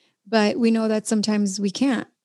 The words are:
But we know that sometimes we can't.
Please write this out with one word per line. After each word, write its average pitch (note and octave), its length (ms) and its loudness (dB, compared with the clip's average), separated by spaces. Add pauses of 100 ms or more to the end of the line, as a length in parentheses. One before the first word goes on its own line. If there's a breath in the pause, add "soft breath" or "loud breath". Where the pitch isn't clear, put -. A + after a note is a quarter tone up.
(280)
But G#3 300 2
we A#3 140 2
know A3+ 160 0
that G#3+ 200 -2
sometimes G#3 520 0
we G3+ 120 -2
can't. B3 360 -2 (180)